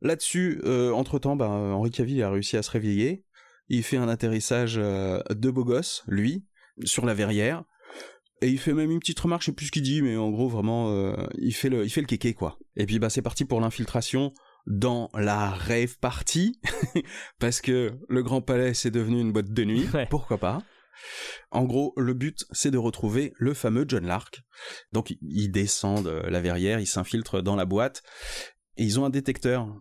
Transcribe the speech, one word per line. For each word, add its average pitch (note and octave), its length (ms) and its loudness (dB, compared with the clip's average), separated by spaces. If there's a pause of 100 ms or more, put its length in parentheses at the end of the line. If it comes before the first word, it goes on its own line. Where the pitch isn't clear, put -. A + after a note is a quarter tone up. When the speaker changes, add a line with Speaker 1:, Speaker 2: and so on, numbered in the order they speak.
Speaker 1:
là-dessus, E3 640 0
euh, B2 280 4
entre-temps, C3+ 440 0
bah, B2 140 2
Henry G#2 400 0
Cavill B2+ 320 0
a G2 80 2
réussi G2+ 260 0
à G#2+ 60 0
se - 80 -6
réveiller. G#2+ 560 2 (420)
Il A#2+ 140 2
fait C3 160 0
un A#2+ 100 2
atterrissage, A#2 680 0
euh, G2 500 0
de A2 220 0
beau B2+ 120 0
gosse, B2 440 0
lui, A2+ 400 0 (380)
sur - 200 0
la A#2+ 80 4
verrière. G#2+ 500 2 (760)
Et B2 80 4
il C3 100 4
fait D#3 140 0
même D#3 180 2
une E3 100 2
petite - 200 -4
remarque, E3+ 220 0
je - 40 -2
sais D#3+ 60 -2
plus D3+ 140 -8
ce C#3 60 -8
qu'il D#3 100 0
dit, C#3 180 2
mais B2 160 2
en A2 140 0
gros, A2+ 180 0
vraiment, A2+ 420 0
euh, G2 240 0 (220)
il - 160 -2
fait C#3 160 -2
le, A#2+ 160 2
il G#2+ 60 -2
fait - 100 0
le C#3+ 60 -2
kéké, A#2+ 260 0
quoi. E2 260 -6 (180)
Et G#2 100 0
puis, G#2+ 120 2
bah, A2 120 2
c'est C3+ 100 -2
parti A#2+ 240 -2
pour A#2+ 160 0
l'infiltration A#2+ 720 -2 (340)
dans A#2 460 0
la G#2 380 2
rave A#2 480 0
party, E3+ 600 0 (360)
<laughs> - 440 -4
parce A#2+ 220 0
que B2 320 2 (160)
le B2 140 2
Grand B2+ 180 0
Palais, B2+ 320 2
c'est A#2+ 180 0
devenu A#2 300 2
une A2+ 120 2
boîte G#2 200 0
de A2+ 120 2
nuit. A2+ 280 2
Speaker 2:
Ouais. C3+ 160 0
Speaker 1:
Pourquoi A#2 300 0
pas ? A2 240 -2 (880)
En B2+ 140 2
gros, B2+ 340 0
le B2+ 160 2
but, C#3 380 -6
c'est - 180 0
de C3+ 80 2
retrouver A2+ 580 0
le B2+ 160 2
fameux B2+ 340 2
John A#2 200 0
Lark. - 340 -4 (520)
Donc, A2 280 -2
ils F#2 300 -2
descendent, G2+ 580 0
euh, D#2+ 220 -4
la F2 100 2
verrière, F2+ 400 2
ils G2 60 -4
s'infiltrent G2 560 -2
dans G2 140 2
la F#2 100 2
boîte. G#2 360 0 (760)
Et - 80 0
ils G#2+ 140 2
ont C#3 60 4
un C#3 60 2
détecteur B2+ 580 0 (120)